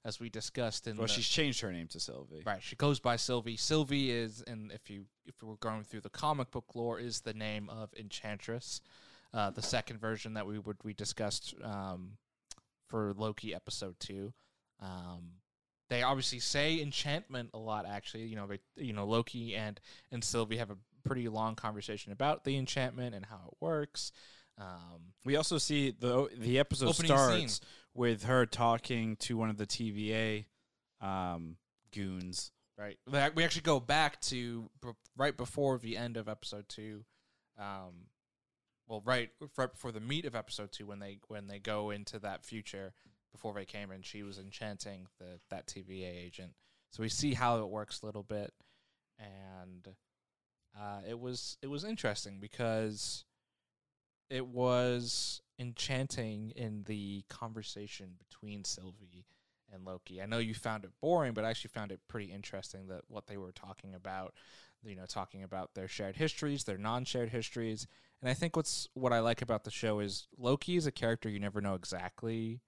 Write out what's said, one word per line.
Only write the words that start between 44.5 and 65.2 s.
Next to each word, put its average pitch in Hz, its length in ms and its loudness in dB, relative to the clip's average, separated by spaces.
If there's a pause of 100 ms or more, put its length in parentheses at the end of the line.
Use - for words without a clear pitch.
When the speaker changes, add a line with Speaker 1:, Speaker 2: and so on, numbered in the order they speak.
Speaker 1:
the, 90 180 -14 (120)
that - 180 -8
T - 140 -12
V 92 240 -8
A - 20 -6
agent. 90 460 -12 (380)
So 110 120 -4
we 110 60 0
see 143 240 2
how 120 260 4
it 107 80 -2
works 104 340 -6
a - 40 -12
little 104 180 -6
bit, 104 300 -4 (680)
and, 95 720 -16 (880)
uh, 101 260 -8
it 117 140 -8
was, 123 420 -6
it 139 60 -8
was 143 160 -4
interesting 104 560 -2
because 110 840 0 (1040)
it 127 180 -2
was 123 920 4 (180)
enchanting 117 960 -2
in 107 280 -4
the 101 460 -4
conversation 104 840 -10 (160)
between 104 340 -12
Sylvie 92 640 -10 (460)
and 92 140 -14
Loki. 92 360 -10
I 98 40 -6
know 117 140 0
you 113 140 0
found 110 300 -4
it 92 80 -16 (100)
boring, 151 320 4
but 107 120 0
I 113 40 2
actually 113 200 -4
found 104 220 -6
it 92 160 -8
pretty 101 240 -6
interesting 98 560 -10
that 92 200 -10
what 104 200 -12
they 101 100 -10
were 92 140 -8
talking 95 420 -14
about, 92 400 -8 (500)
you 104 120 -12
know, 92 120 -12
talking 95 360 -6